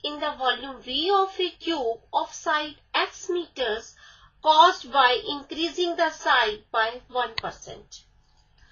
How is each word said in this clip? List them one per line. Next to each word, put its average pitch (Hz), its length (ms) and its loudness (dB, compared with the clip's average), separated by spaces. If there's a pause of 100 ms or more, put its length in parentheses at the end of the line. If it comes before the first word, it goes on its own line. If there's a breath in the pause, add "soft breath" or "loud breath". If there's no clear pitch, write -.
in 294 160 -8
the 294 180 -2
volume 254 460 -4
V 277 280 -4
of 381 280 2
a 359 100 0 (100)
cube 262 420 -4 (120)
of 311 180 -2
side 202 440 -4 (180)
x - 340 -4
meters 269 680 -6 (480 loud breath)
caused 311 500 6
by 247 340 4
increasing 311 680 -4
the 220 160 0
side 233 480 0 (120)
by 233 380 -2
one 240 240 -2
percent. - 680 -12 (680 soft breath)